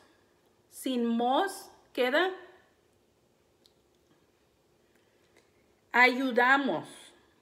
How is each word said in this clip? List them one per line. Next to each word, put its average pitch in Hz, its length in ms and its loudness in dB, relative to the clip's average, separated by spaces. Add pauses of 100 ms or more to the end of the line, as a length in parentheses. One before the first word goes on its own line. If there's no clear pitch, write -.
(680)
Sin 247 360 -4
mos 247 640 -2 (220)
queda 285 380 0 (3500)
ayudamos. 247 960 2 (540)